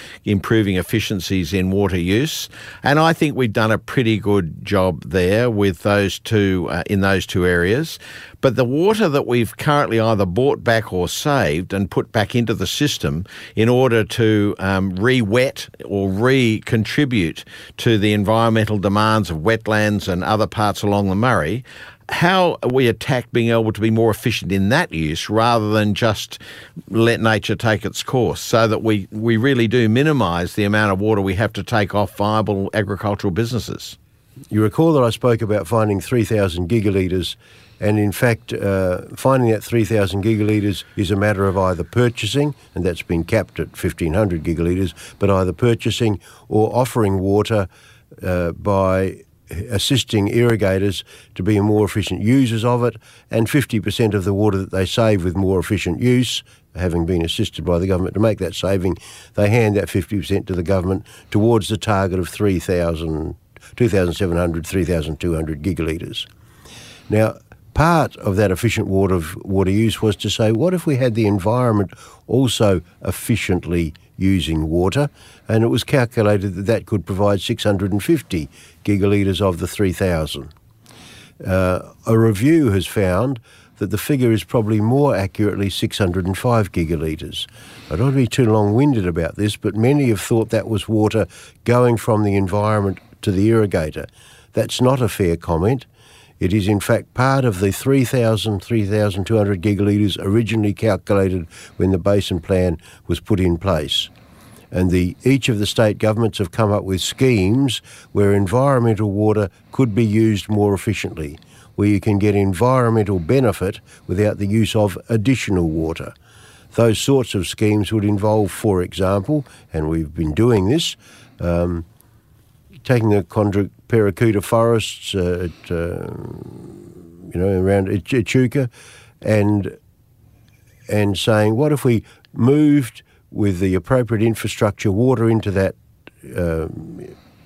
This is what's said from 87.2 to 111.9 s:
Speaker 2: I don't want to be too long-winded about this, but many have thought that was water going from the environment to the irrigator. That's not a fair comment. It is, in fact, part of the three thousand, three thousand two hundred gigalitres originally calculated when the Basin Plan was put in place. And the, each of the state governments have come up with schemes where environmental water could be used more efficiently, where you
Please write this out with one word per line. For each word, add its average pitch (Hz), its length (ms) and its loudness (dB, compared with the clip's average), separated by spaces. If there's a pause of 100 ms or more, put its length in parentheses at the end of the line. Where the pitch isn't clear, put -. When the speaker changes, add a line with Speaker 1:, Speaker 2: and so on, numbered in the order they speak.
Speaker 2:
I 78 100 -6
don't 92 60 0
want 135 120 2
to 135 80 4
be 120 40 2
too 123 200 2
long-winded 110 600 2
about 82 300 -2
this, 101 200 -2
but 101 180 -4
many 131 340 2
have 104 120 0
thought 113 300 0
that 107 180 -2
was 110 200 -4
water 107 380 2 (380)
going 120 320 4
from 107 260 0
the 101 140 2
environment 98 640 0 (220)
to 107 100 -2
the 101 180 2
irrigator. 92 560 0 (460)
That's - 280 -2
not 127 220 2
a 107 60 2
fair 85 280 0
comment. 90 500 -2 (540)
It 90 120 0
is, 101 160 0
in 104 120 2
fact, - 340 -2
part 135 300 2
of 98 160 0
the 98 100 2
three 135 340 0
thousand, 113 580 0
three 110 240 -2
thousand 101 380 -2
two 117 120 0
hundred 101 260 0
gigalitres 101 580 2
originally 104 520 0
calculated 95 760 0 (300)
when 92 140 2
the 95 80 2
Basin 98 420 0
Plan 90 380 0 (280)
was 85 140 -4
put 101 200 0
in 87 180 2
place. 78 500 -2 (640)
And 90 200 0
the, 90 320 0
each 131 260 2
of 107 120 0
the 101 60 -2
state 110 320 0
governments 110 400 0
have 98 120 -4
come 107 220 0
up 104 100 0
with 95 180 -2
schemes 123 800 0 (300)
where 101 240 2
environmental 110 800 2
water 104 360 2 (220)
could 120 240 0
be 117 100 2
used 110 440 2
more 104 260 2
efficiently, 87 640 -6 (380)
where 104 100 2
you 104 140 4